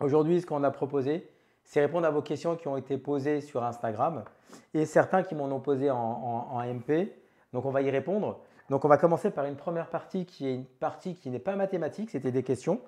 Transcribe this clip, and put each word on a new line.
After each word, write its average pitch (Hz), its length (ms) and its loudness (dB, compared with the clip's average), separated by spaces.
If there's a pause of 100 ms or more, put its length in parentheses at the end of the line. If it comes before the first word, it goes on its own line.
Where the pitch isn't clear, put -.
Aujourd'hui, 151 400 4
ce 175 60 -10
qu'on 143 180 -2
a 135 80 4
proposé, 143 580 -2 (320)
c'est - 180 0
répondre 160 280 2
à - 20 4
vos 147 120 0
questions 160 340 -2
qui 165 100 -10
ont 139 100 -2
été 135 220 -4
posées 143 420 0
sur 139 220 -4
Instagram 117 640 -2 (500)
et 156 100 2
certains 170 380 4
qui 180 140 -6
m'en 143 80 -4
ont 135 160 -2
posé 139 320 2
en, 123 40 0
en, 117 600 -4
en 120 60 -2
M 123 200 -6
P. 170 340 0 (360)
Donc, 123 140 -2
on 139 40 0
va 135 120 2
y 135 80 2
répondre. 139 500 -2 (300)
Donc, 135 140 2
on 151 40 6
va 143 80 12
commencer 170 340 4
par - 140 -2
une 139 120 -4
première 165 340 -6
partie 175 340 -6
qui 139 240 -6
est 131 60 0
une 127 100 -8
partie 160 500 -8
qui 135 160 -10
n'est 123 80 -4
pas 196 160 -2
mathématique, 190 560 -2
c'était 131 220 -2
des 127 100 2
questions. 160 460 0